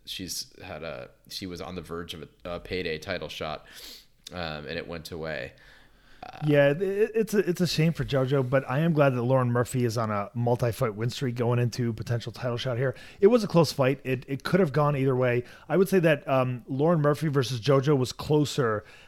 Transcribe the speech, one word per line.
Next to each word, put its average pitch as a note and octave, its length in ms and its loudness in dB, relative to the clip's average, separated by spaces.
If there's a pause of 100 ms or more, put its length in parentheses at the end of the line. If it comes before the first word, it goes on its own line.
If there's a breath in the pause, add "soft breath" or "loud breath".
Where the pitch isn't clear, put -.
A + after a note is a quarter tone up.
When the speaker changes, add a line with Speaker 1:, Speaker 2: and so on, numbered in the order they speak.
Speaker 1:
she's - 560 -10
had D#2+ 220 -14
a, C#2 280 -12 (200)
she - 160 -10
was F2 140 -10
on E2 160 -12
the F2 60 -8
verge E2+ 320 -10
of D#2 80 -14 (220)
a, F2+ 120 -10
a - 20 -8
payday E2+ 400 -6
title D#2+ 300 -8
shot, D2+ 360 -8 (680 loud breath)
um, D#2 340 -8
and D#2+ 100 -8
it E2 120 -8
went E2 240 -12
away. D#2 400 -8 (920 soft breath)
Speaker 2:
Yeah, C#3+ 240 6
it, D#3 120 -2
it's G#3+ 500 0
a, G#3 60 2
it's F3+ 220 2
a F3+ 60 2
shame D#3 260 2
for C#3 120 -4
JoJo, C3 460 0
but C3 180 2
I B2+ 120 -2
am E3+ 120 2
glad C#3 220 4
that A#2+ 80 -2
Lauren B2 300 2
Murphy B2 320 0
is A2+ 120 -2
on A2+ 140 -2
a G2+ 240 -4
multi-fight A#2+ 600 0
win A2+ 160 -2
streak B2 260 -4
going A#2+ 240 2
into A#2 320 0
potential A2+ 400 -6
title B2 260 -6
shot B2 180 -4
here. B2+ 200 -2 (240 loud breath)
It G3+ 80 10
was A#3 160 4
a - 20 -2
close E3 260 4
fight. C#3 320 0
It, C3 220 -4
it C3+ 160 -6
could - 160 2
have E3 140 2
gone D3 240 2
either C3+ 180 2
way. B2 300 2 (240 loud breath)
I D#3 80 0
would F#3 120 4
say F#3+ 120 4
that, C#3 280 4
um, B2+ 400 0
Lauren D3+ 320 2
Murphy D3 280 2
versus C3 320 0
JoJo C#3 360 4
was B2+ 160 0
closer C3+ 720 0 (240 loud breath)